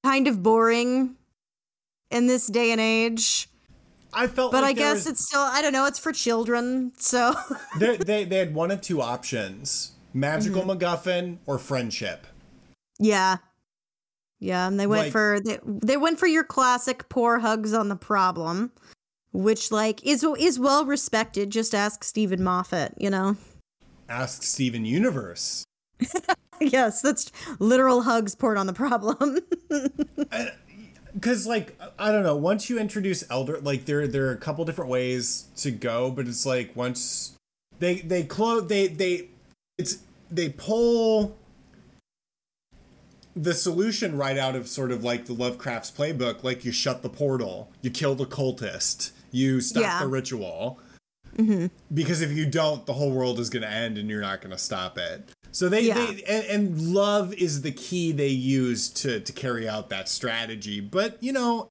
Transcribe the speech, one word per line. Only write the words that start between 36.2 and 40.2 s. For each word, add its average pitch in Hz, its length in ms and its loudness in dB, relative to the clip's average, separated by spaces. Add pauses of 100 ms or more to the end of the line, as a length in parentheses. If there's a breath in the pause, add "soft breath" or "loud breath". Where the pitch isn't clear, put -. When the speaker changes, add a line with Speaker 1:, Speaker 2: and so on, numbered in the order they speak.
Speaker 2:
it's 117 160 0
like, 127 320 -2
once - 560 -4 (460)
they, 175 240 0
they 165 220 -2
clo-, 226 360 0
they, 196 280 2
they, 180 400 -2 (500)
it's, - 220 -4 (300)